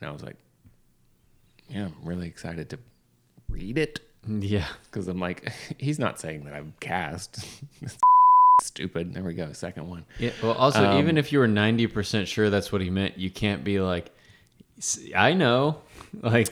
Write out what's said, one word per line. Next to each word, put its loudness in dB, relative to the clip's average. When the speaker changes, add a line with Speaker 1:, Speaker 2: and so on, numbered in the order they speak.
Speaker 1:
And -10
I -10
was -14
like, -16
"Yeah, -6
I'm -10
really -6
excited -10
to -10
read -6
it." -4
Speaker 2:
Yeah. -2
Speaker 1:
'Cause -6
I'm -6
like, -6
<laughs> -12
"He's -4
not -2
saying -10
that -14
I'm -14
cast." -8
<laughs> 6
Stupid. -6
There -8
we -6
go. -8
Second -10
one. -14
Speaker 2:
Yeah, -2
well, 2
also, 4
Speaker 1:
Um, 4
Speaker 2:
even 2
if 0
you 4
were 6
ninety 2
percent -2
sure 2
that's 0
what -2
he -2
meant, -2
you -6
can't -4
be 0
like, -2
"S-, -6
I 6
know." 2
<laughs> -20
Like, 4